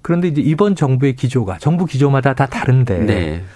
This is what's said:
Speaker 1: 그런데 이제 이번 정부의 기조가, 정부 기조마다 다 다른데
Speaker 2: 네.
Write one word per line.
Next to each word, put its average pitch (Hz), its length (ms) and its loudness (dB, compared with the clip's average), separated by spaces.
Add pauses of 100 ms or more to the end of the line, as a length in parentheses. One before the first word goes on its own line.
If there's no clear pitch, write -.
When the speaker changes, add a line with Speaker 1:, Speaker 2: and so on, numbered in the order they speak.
Speaker 1:
그런데 175 280 -2
이제 147 120 0
이번 180 340 2
정부의 131 400 0
기조가, 117 420 -2
정부 170 280 0
기조마다 135 480 0
다 135 120 0
다른데 127 540 0
Speaker 2:
네. 90 440 0 (120)